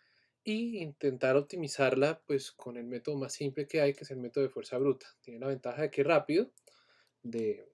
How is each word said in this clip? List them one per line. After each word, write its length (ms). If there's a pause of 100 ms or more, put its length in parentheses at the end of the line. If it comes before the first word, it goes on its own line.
(440)
y 360
intentar 580
optimizarla, 880
pues, 240
con 240
el 80
método 320
más 160
simple 340
que 140
hay, 140
que 100
es 80
el 60
método 260
de 60
fuerza 280
bruta. 300 (140)
Tiene 180
la 80
ventaja 360
de 60
que 120
es 60
rápido 440 (720)
de, 500